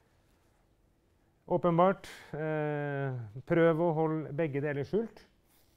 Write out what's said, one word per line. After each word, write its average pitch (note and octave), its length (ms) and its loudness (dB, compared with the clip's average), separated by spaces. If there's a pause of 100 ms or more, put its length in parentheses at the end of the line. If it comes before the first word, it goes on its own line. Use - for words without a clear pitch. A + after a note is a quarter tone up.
(1500)
Åpenbart, F3 600 2 (280)
eh, D3 800 -4 (320)
prøv E3 340 4
å F3 140 2
holde D#3 400 -2
begge C#3+ 260 -2
deler C#3+ 220 -4
skjult. A3 400 -4 (540)